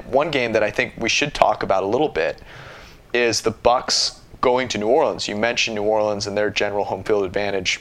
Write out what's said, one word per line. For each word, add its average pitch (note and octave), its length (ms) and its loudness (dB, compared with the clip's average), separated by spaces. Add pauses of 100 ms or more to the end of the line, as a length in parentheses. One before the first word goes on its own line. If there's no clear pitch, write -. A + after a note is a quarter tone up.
(120)
one D3 220 2
game B2 200 0
that G#2+ 120 4
I G#2 80 0
think B2 260 -2
we A2+ 100 -2
should - 240 0
talk G#2 300 0
about F#2+ 220 0
a - 20 -2
little C3 220 0
bit D#2+ 340 -4 (720)
is A#2+ 300 2
the A2+ 100 0
Bucs - 640 0 (220)
going B2+ 280 2
to G#2+ 100 -4
New G#2 100 0
Orleans. A#2+ 400 2
You G2+ 80 -4
mentioned A#2 400 0
New G#2 80 -2
Orleans G#2+ 420 2
and G2+ 100 -6
their G#2 140 2
general G2+ 340 0
home G2 200 -4
field G#2 200 2
advantage G2 560 -2